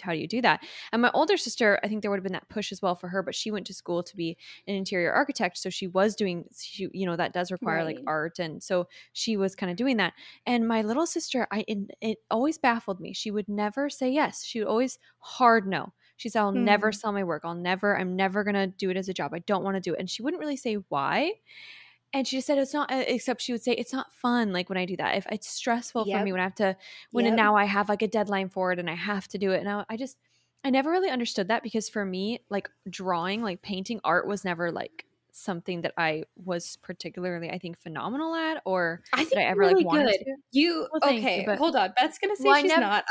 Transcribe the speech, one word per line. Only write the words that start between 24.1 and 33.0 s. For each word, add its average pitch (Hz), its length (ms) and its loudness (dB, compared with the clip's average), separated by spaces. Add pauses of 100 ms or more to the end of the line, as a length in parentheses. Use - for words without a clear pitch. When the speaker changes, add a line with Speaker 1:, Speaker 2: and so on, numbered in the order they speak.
Speaker 1:
fun, 240 400 2
like, 180 160 -2
when 190 80 -2
I 180 80 0
do 175 120 -4
that. - 200 0
If 190 140 -4
it's - 180 -6
stressful 233 580 -2
for 196 120 0
Speaker 2:
Yep. - 20 2
Speaker 1:
me 196 100 0
when 185 100 0
I 185 40 0
have 190 100 -6
to, 190 220 0 (340)
when 233 140 2
Speaker 2:
Yep. 226 100 4
Speaker 1:
now 208 200 6
I 202 100 6
have, 202 240 0
like, 208 120 0
a 220 60 4
deadline 196 420 0
for 185 240 0
it 180 60 -2
and 175 100 -4
I 160 60 -4
have 190 340 -4
to - 80 -6
do 190 140 2
it." 185 80 4
And 196 100 -4
I, 202 200 -4
I 220 80 -6
just, 262 200 -8 (460)
I 269 60 0
never 269 220 4
really 370 180 2
understood 233 400 -2
that 226 140 0
because 220 260 -4
for 208 160 -2
me, 196 440 -4
like, 202 200 -4 (200)
drawing, 185 540 -2